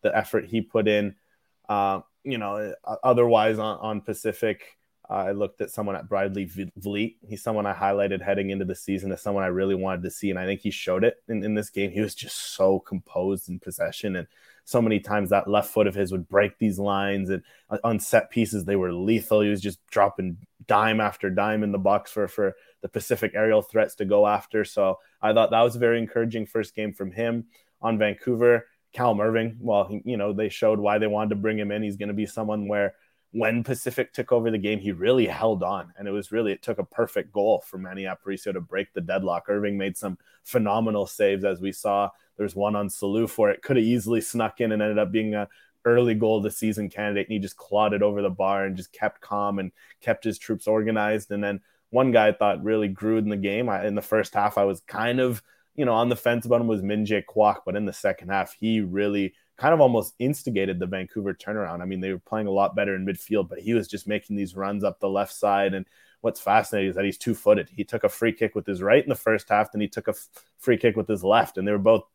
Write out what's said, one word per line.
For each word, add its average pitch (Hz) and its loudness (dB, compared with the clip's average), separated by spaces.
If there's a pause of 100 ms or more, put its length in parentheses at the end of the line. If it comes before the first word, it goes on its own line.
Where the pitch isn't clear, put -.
the - 0
effort 110 -2
he 110 -2
put 107 0
in. 104 0 (540)
Uh, 180 0 (240)
you 135 -4
know, 104 -6 (100)
o-, 107 -6
otherwise 117 6
on, 107 -4
on 107 -4
Pacific, 107 -4 (320)
uh, 101 -6
I 98 -2
looked 101 -4
at 104 -6
someone 101 -6
at 90 -12
Bradley 98 -2
V-, 90 -10
Vliet. 101 -4 (120)
He's 101 -12
someone 107 -2
I 101 -2
highlighted 98 0
heading 98 0
into 98 -4
the 90 -6
season 98 -6
as 90 -8
someone 101 -2
I 95 0
really 95 0
wanted 92 -4
to 90 -6
see, 101 -4
and 92 -4
I 92 -4
think 98 -4
he 104 -4
showed 92 -2
it 120 2 (120)
in, 110 -4
in 107 -2
this 104 -4
game. 98 -2
He 95 -2
was 104 -2
just - -12
so 95 4
composed 95 -4
in 90 -8
possession, 92 -6
and 85 -8 (360)
so - 2
many 110 2
times 101 0
that 98 4
left 101 2
foot 104 4
of 95 -4
his 95 -2
would 90 -6
break 101 2
these 104 0
lines, 98 -2
and 92 -4 (280)
on, 107 -4
on 113 0
set - 2
pieces, 107 -2
they 98 0
were 92 0
lethal. 107 0
He 104 2
was 104 -2
just 98 -8
dropping 98 0 (300)
dime 110 2
after 101 -2
dime 107 0
in 104 -2
the 101 -2
box 98 0
for, 101 -2
for 98 -2 (260)
the 98 -10
Pacific - -4
aerial 107 4
threats 107 0
to 107 -4
go 104 4
after. 104 0
So 95 0 (200)
I 107 2
thought 110 6
that 113 4
was 120 4
a 120 -6
very 117 4
encouraging 113 -2
first - -4
game 107 -4
from 98 -8
him. 117 -4 (360)
On 113 0
Vancouver, 117 2 (260)
Callum 117 0
Irving, 113 0
well, 107 2
he, 101 -8
you 120 -4
know, 104 -2
they 104 -2
showed 110 2
why 104 2
they 107 0
wanted 104 0
to 104 -2
bring 107 -2
him 101 -4
in. 107 -4
He's 101 -6
gonna 101 -6
be 104 -4
someone 107 -6
where 101 0 (380)
when 113 0
Pacific 127 -4
took - -2
over 117 2
the 110 0
game, 104 -2
he 101 -4
really 110 2
held 101 0
on, 90 -6
and 101 -12
it 101 -8
was 101 -6
really, 107 0
it 101 -8
took 107 -6
a 95 -4
perfect - -4
goal 104 2
for 95 -14
Manny 95 -10
Aparicio 95 -8
to 92 -6
break 92 -6
the 95 -6
deadlock. 90 -2
Irving 104 -2
made 95 -4
some 95 -8 (240)
phenomenal 107 0
saves, 98 0
as 95 0
we 95 -4
saw. 101 0 (260)
There's 98 -4
one 101 0
on 101 -2
Salouf 104 -2
where 107 6
it - -2
could 135 2
have 113 4
easily 113 2
snuck 113 -4
in 110 2
and 107 0
ended 107 2
up 98 0
being 107 0
a 104 -4 (360)
early 117 6
goal 107 4
of 98 0
the 107 0
season 107 -4
candidate, 101 -4
and 107 -6
he 107 -2
just 95 -6
clawed 104 0
it 101 0
over 101 2
the 98 0
bar 98 0
and 95 -6
just 92 -14
kept - -4
calm 101 -2
and 95 -6 (300)
kept 110 -2
his 107 -2
troops - -6
organized. 107 0
And 101 -4
then 101 -2 (300)
one 127 2
guy 110 6
I 104 4
thought 98 2
really 107 2
grew 107 0
in 107 0
the 107 -2
game, 101 0
I, 98 -2
in 104 -2
the 104 -2
first - 0
half, 104 2
I 101 4
was 98 0
kind 120 -2
of, 123 0 (340)
you 151 0
know, 120 4
on 117 4
the 120 0
fence 117 0
about 120 4
him, 120 0
was 110 0
Min 107 0
Jae 101 0
Kwok, 104 4
but 92 -4
in 104 -2
the 98 -4
second - -4
half, 95 -2
he 110 0
really – 98 -2 (220)
kind 156 4
of 160 4
almost 117 4
instigated 101 -2
the 92 -2
Vancouver 95 -6
turnaround. 92 -6
I - -8
mean, 95 -6
they 95 -4
were 92 -4
playing 107 -4
a 101 -2
lot 98 2
better 98 0
in 95 -4
midfield, 98 -2
but - -16
he 101 -2
was 110 2
just - -10
making 104 -4
these 92 -6
runs 98 -4
up 98 -2
the 101 -2
left 98 -2
side. 98 2
And 95 -6 (380)
what's - -2
fascinating 101 2
is 90 -6
that 98 0
he's 98 -2
two-footed. 104 2
He - -6
took - -4
a 104 4
free 113 0
kick 110 -2
with 101 -4
his 92 -4
right 117 6
in - -4
the 123 2
first - 0
half, 107 2
then 107 -4
he 101 -4
took - -6
a 104 -2
f-, - -10 (300)
free 120 2
kick 107 2
with 104 -4
his 98 -2
left, 101 2
and 95 -2
they 104 2
were 104 0
both 110 6 (100)